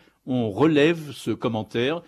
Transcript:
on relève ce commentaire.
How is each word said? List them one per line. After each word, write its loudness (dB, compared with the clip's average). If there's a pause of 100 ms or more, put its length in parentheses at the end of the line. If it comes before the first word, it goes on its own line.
(260)
on -2
relève 2
ce -6
commentaire. -4